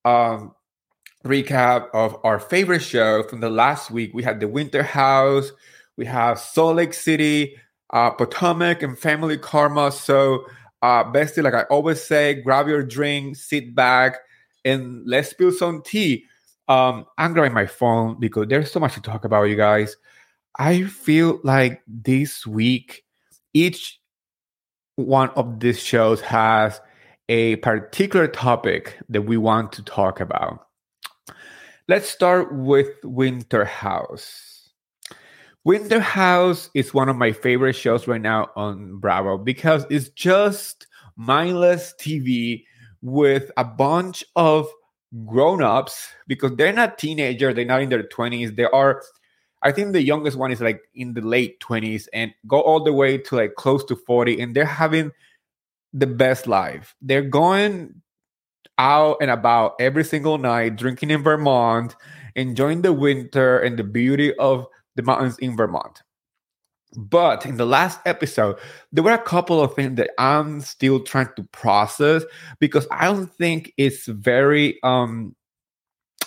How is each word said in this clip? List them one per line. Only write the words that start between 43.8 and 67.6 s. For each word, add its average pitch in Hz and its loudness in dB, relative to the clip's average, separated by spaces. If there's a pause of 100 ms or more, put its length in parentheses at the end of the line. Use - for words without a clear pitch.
of 156 4 (600)
grown-ups, 135 0 (180)
because 131 -4
they're 160 2
not 233 -2
teenagers, 135 -2
they're 120 -2
not 127 0
in 139 -4
their 120 0
twenties. 120 -6
They 120 0
are, 135 2 (600)
I 143 4
think 196 -4
the 175 2
youngest 147 0
one 131 -4
is, 117 -6
like, 113 -2 (120)
in 123 -12
the 117 -10
late 120 -2
twenties 110 -6
and 110 -8 (160)
go 139 4
all 156 2
the 151 0
way 135 2
to, 135 -6
like, 110 0
close 139 0
to 120 -6
forty, 120 0
and 120 -6
they're 147 2
having 156 -2 (800)
the 135 0
best 127 0
life. 92 -2
They're 135 0
going 175 0 (760)
out 147 4
and 139 0
about 117 2
every 135 0
single 156 -2
night, 117 -2
drinking 127 -6
in 151 0
Vermont, 127 2 (400)
enjoying 131 -2
the 180 4
winter 131 2
and 120 -2
the 110 -2
beauty 131 0
of 131 0 (300)
the 127 -4
mountains 127 0
in 127 -6
Vermont. 107 -4 (960)
But 127 2
in 131 -10
the 120 0